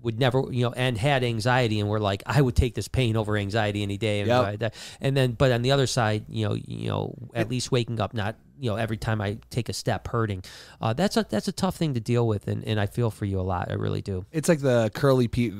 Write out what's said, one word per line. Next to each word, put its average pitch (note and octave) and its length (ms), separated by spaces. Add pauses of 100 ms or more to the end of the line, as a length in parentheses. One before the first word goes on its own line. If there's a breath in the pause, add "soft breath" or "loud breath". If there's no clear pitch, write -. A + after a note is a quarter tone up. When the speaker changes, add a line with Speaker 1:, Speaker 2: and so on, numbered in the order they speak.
Speaker 1:
would A#2 180
never, C3 320
you A#2+ 120
know, A#2+ 80
and B2+ 260
had C3 260
anxiety A#2 560
and G#2 100
were G#2+ 100
like, G2+ 260
"I A#2 160
would B2+ 140
take B2+ 180
this G2+ 140
pain A2+ 300
over G#2+ 200
anxiety G#2 460
any G2+ 140
day." G#2 240
And G2+ 80
Speaker 2:
Yep. A#2+ 160
Speaker 1:
I, G#2 100
that, A2 180 (280 loud breath)
and C#3 160
then, B2+ 160
but C3 180
on A#2+ 120
the C3 80
other C3+ 140
side, G#2+ 440
you G#2+ 180
know, G#2+ 60
you - 340
know, G2+ 260 (220)
at A2+ 120
Speaker 2:
It - 20
Speaker 1:
least B2 240
waking A#2+ 260
up, G2 140
not, G#2+ 240 (200)
you C3 120
know, G2+ 80
every A2+ 200
time A2 220
I G2+ 180 (120)
take - 180
a G#2 60
step - 340
hurting. G#2 360 (360 loud breath)
Uh, A2 140
that's F#3+ 240
a, G#3+ 120
that's G#3+ 200
a - 20
tough F#3+ 240
thing D#3 200
to A#2+ 40
deal A#2 260
with, G#2+ 220
and, G#2+ 160
and A2 160
I G2+ 60
feel A#2 260
for - 140
you F#2+ 140
a F#2 40
lot. F#2 260
I - 40
really G2+ 280
do. F#2+ 300
Speaker 2:
It's D#3 160
like D#3+ 140
the A#2+ 340
curly C3 320
pe-, A#2+ 320